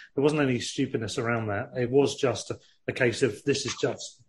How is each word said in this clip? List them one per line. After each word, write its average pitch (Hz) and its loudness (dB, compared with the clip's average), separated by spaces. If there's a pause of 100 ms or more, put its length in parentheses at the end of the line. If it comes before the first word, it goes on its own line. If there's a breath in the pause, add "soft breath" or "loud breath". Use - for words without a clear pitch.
(160 loud breath)
There 139 0
wasn't 147 4
any 131 2
stupidness 117 -4
around 117 0
that. 107 -4
It 123 0
was 135 4
just 120 -2
a, 113 -10 (300)
a - 0
case 120 2
of, 113 0
"This 139 0
is 113 -4
just - -4